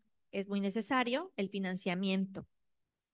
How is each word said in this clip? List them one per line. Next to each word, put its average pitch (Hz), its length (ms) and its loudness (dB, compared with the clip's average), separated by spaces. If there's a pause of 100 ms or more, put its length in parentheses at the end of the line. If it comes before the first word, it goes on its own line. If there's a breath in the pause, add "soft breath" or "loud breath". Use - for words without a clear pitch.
(320)
es 196 160 -2
muy 202 140 0
necesario 240 760 0
el 196 140 0
financiamiento. 190 960 0 (680)